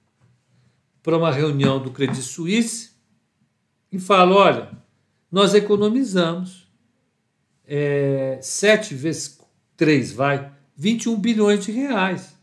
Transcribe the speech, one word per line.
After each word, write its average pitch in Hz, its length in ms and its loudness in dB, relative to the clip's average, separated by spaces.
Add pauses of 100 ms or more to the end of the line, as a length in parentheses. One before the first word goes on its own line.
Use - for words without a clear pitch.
(1040)
pra 165 140 0
uma 165 160 2
reunião 139 500 0
do 123 80 -8
Credit 127 320 -4
Suisse 202 680 -4 (1000)
e 190 80 -8
fala, 185 380 4
"Olha, 143 340 4 (640)
nós 190 220 2
economizamos, 202 1160 0 (960)
é, 139 760 -2
sete 214 520 0
vezes 139 460 -8 (360)
três, 147 360 2
vai, 139 400 -4 (240)
vinte 214 280 -2
e 240 40 -2
um 226 100 -2
bilhões 208 460 0
de 220 80 -8
reais. 208 720 -4